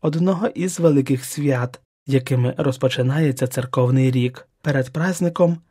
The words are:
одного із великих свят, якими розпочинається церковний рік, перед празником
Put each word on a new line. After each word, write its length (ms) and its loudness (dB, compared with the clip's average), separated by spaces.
одного 460 0
із 340 -4
великих 440 2
свят, 560 -2
якими 500 0
розпочинається 920 0
церковний 640 2
рік, 380 -2
перед 280 -2
празником 680 0